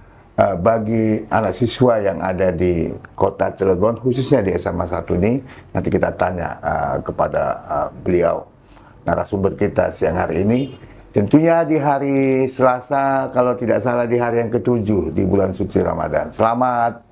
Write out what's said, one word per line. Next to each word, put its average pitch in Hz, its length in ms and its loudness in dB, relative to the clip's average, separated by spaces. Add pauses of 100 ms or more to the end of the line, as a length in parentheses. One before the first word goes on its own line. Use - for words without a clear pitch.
(400)
eh, 101 160 4
bagi 110 720 0
anak 104 240 0
siswa 117 480 2
yang 92 240 -2
ada 92 320 0
di 85 400 0 (160)
Kota 95 400 -2
Cilegon, 95 480 0
khususnya 127 400 2
di 95 160 0
S 90 160 -2
M 87 80 -4
A 90 80 -2
Satu 87 320 -4
ini. 117 240 0 (320)
Nanti 87 160 -2
kita 85 240 0
tanya, 87 480 -2
eh, 76 400 -2
kepada, 78 400 -2 (160)
eh, 73 280 -4 (120)
beliau, 85 480 0 (560)
narasumber 87 560 -2
kita 90 320 0
siang 87 240 -2
hari 87 320 0
ini. 127 320 0 (320)
Tentunya 160 560 4
di 156 80 2
hari 135 720 2
Selasa, 131 880 0
kalau 123 240 2
tidak 107 240 0
salah 120 240 0
di 120 80 0
hari 117 320 0
yang 104 60 -4
ketujuh 104 580 0
di 95 160 0
bulan 95 240 2
suci 92 320 -2
Ramadan. 82 480 -2
Selamat 117 800 0